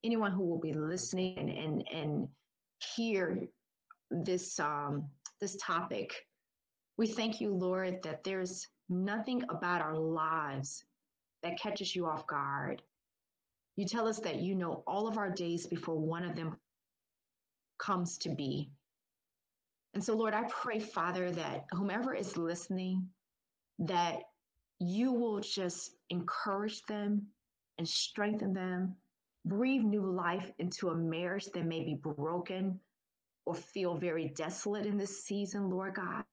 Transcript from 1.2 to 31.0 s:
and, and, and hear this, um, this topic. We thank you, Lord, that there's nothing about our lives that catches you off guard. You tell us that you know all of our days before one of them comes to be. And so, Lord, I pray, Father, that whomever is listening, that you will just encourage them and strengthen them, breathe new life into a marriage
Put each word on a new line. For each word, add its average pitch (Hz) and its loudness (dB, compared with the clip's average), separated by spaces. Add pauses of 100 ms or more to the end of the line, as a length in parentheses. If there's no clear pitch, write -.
and, 151 -2
and, - -2
and 147 0 (680)
hear 190 2 (640)
this, 185 0
um, 147 0 (340)
this - -4
topic. - -2 (680)
We 220 4
thank 220 0
you, 208 2
Lord, 185 2
that 160 -6
there's 185 -2 (220)
nothing 214 0
about 175 2
our 156 0
lives 160 0 (580)
that - -2
catches 202 -2
you 180 0
off 156 -2
guard. 139 -2 (920)
You 202 0
tell 220 2
us 220 0
that 165 0
you 185 2
know 170 0
all 202 2
of 220 0
our 196 2
days 170 -2
before 165 -2
one 160 0
of 170 -2
them 160 -4 (1200)
comes 180 0
to 165 -4
be. 143 -2 (1200)
And 185 -2
so, 226 2
Lord, 214 2
I 220 2
pray, 220 -2
Father, 180 0
that 160 -2
whomever 202 0
is - -4
listening, 185 0 (680)
that 170 2 (580)
you 208 4
will 233 2
just - -4 (140)
encourage 196 0
them 208 0 (520)
and 165 0
strengthen 208 0
them, 185 0 (520)
breathe 240 4
new 208 4
life 185 0
into 180 0
a 165 0
marriage 165 0